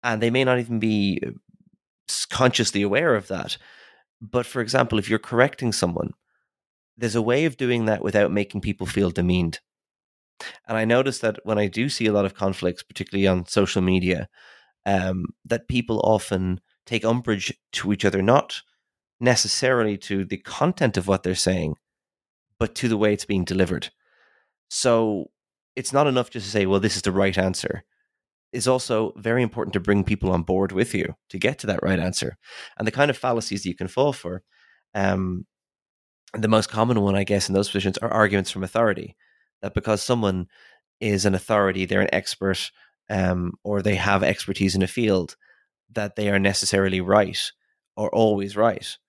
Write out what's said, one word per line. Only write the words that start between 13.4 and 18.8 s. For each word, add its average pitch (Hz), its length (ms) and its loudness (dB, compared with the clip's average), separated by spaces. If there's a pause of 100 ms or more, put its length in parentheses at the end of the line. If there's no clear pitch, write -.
social 95 340 0
media, 92 480 2 (560)
um, 92 400 0 (180)
that - 240 -4
people 117 320 0
often 92 600 0 (240)
take 113 180 -4
umbrage 113 500 0 (200)
to - 180 -4
each 101 140 -2
other, 98 160 2
not 117 400 2 (580)